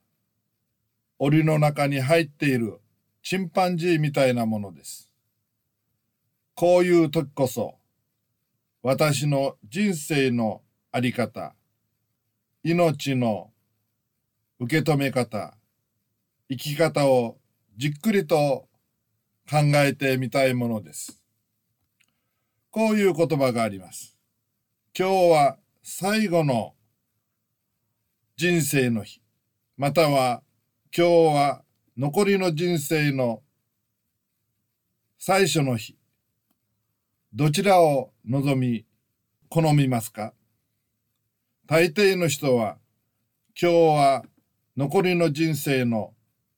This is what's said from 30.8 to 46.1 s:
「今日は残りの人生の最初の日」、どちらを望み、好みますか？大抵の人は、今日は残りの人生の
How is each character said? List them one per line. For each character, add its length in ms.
「今 100
日 60
は 300
残 260
り 140
の 160
人 240
生 340
の 300
最 280
初 140
の 160
日」、 220
ど 160
ち 120
ら 200
を 320
望 320
み、 300
好 100
み 140
ま 120
す 100
か？ 220
大 260
抵 240
の 120
人 280
は、 220
今 120
日 40
は 480
残 280
り 120
の 180
人 220
生 300
の 300